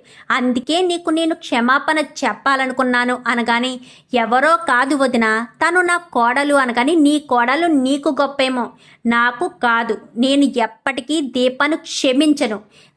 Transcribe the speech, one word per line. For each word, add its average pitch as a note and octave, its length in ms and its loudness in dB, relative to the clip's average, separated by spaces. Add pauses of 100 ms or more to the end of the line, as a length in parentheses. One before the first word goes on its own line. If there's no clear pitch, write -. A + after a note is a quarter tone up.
(320)
అందుకే B3+ 500 0
నీకు F4 280 -2
నేను D#4+ 260 0
క్షమాపణ C#4 640 0
చెప్పాలనుకున్నాను B3+ 1300 -2
అనగానే, A#3+ 520 -2 (340)
"ఎవరో A#3+ 420 2
కాదు C#4 400 0
వదినా, A#3 520 0 (200)
తను F4+ 140 2
నా F4 160 0
కోడలు" C#4+ 580 0
అనగానే, C4 400 0
"నీ D4 240 4
కోడలు C4 480 0
నీకు C#4+ 420 0
గొప్పేమో, C4+ 600 -2 (360)
నాకు A#3+ 420 0
కాదు. A#3 500 -2 (200)
నేను C4+ 260 2 (140)
ఎప్పటికీ C4+ 640 -4
దీపను B3+ 560 -2
క్షమించను. C#4 840 0 (380)